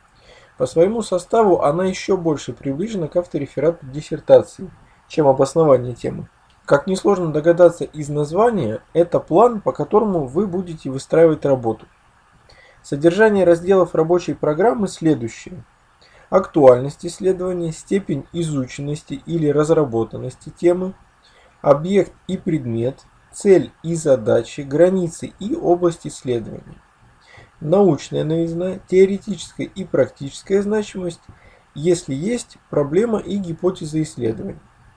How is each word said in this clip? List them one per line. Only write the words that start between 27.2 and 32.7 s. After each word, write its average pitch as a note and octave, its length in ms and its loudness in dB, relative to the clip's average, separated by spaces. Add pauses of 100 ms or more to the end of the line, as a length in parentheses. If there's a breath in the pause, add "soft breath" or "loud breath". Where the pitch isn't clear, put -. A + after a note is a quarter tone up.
Научная D#3 640 2
новизна, E3 520 -4 (120)
теоретическая F#3+ 800 0
и - 180 -10
практическая D#3 800 -2
значимость, G3+ 600 -6 (520 soft breath)
если E3 400 -2
есть G#3 460 -6 (100)
проблема F#3+ 500 0